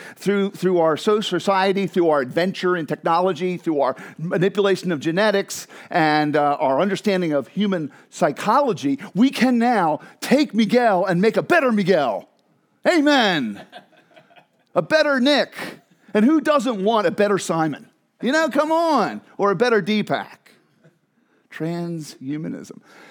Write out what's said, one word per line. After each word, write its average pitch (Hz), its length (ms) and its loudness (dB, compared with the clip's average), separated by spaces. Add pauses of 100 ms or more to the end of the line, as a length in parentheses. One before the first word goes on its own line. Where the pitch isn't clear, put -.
(160)
through, 196 360 0
through 180 280 0
our 160 160 2
so-, 214 260 0
society, 190 640 0
through 170 220 0
our 147 120 2
adventure 180 560 -2
in 160 80 -6
technology, 175 720 -2
through 160 240 -2
our 127 140 0 (240)
manipulation 190 720 0
of 156 80 -4
genetics, 196 640 -2 (240)
and, 151 460 2
uh, 147 240 2
our 135 200 2
understanding 185 540 -2
of 139 140 -2
human 185 440 -4 (200)
psychology, 170 880 0 (160)
we 262 160 4
can 254 260 0
now 208 440 0 (200)
take - 320 2
Miguel 214 520 2
and 180 140 0
make 208 180 2
a 170 60 2
better 285 280 2
Miguel. 156 580 0 (580)
Amen. 220 800 2 (1120)
A 180 60 2
better 294 380 2
Nick. 247 340 2 (600)
And 214 100 4
who 302 160 4
doesn't 254 420 0
want 214 220 2
a 165 60 0
better 202 260 2
Simon? 160 520 -4 (340)
You 220 80 0
know, 311 180 2
come 302 220 0
on. 277 500 0 (160)
Or 202 140 2
a 196 40 0
better 226 280 2
Deepak. 160 540 -4 (1120)
Transhumanism. 160 1300 -8 (320)